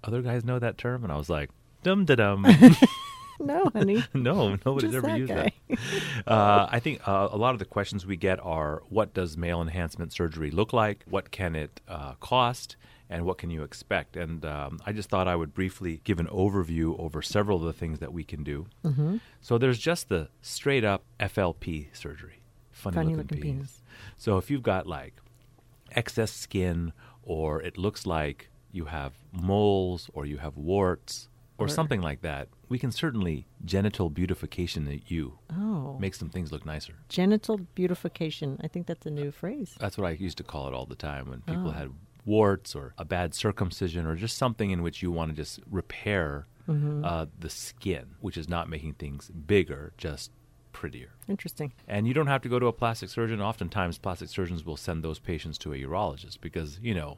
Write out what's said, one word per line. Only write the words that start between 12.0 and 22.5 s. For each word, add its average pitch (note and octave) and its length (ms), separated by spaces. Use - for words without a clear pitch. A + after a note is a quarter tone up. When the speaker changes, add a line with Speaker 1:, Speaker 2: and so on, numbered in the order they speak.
Speaker 1:
cost? B2 560
And E2+ 160
what F2+ 120
can F2 120
you D#2 140
expect?" - 520
And, D#2+ 300
um, D2 400
I G#2+ 80
just G#2+ 160
thought F#2 180
I F2 80
would D#2+ 180
briefly F#2 520
give F#2+ 160
an D#2+ 60
overview E2 680
over D#2+ 240
several G#2 360
of D#2+ 80
the D#2+ 80
things D#2+ 260
that C#2 140
we E2+ 100
can - 220
do. D2 220
Speaker 2:
Mm-hmm. D3+ 320
Speaker 1:
So - 160
there's B2 220
just E3 280
the E2 220
straight C3+ 440
up G2 180
F - 180
L F2+ 160
P D#2 380
surgery. - 480